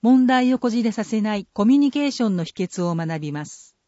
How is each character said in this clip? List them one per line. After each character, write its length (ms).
問 240
題 280
を 60
こ 100
じ 120
れ 100
さ 120
せ 160
な 160
い 160
コ 140
ミ 100
ュ 20
ニ 140
ケ 160
ー 40
シ 120
ョ 60
ン 80
の 60
秘 100
訣 320
を 100
学 240
び 120
ま 140
す。 300